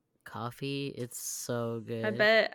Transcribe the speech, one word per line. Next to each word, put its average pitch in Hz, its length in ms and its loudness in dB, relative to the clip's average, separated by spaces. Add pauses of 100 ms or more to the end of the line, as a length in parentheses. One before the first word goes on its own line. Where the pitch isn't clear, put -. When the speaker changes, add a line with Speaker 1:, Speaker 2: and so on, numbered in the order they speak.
(240)
Speaker 1:
coffee. 139 720 -4
It's 120 240 -8
so 117 640 -2
Speaker 2:
I 107 40 -14
Speaker 1:
good. 113 320 0
Speaker 2:
bet 214 360 6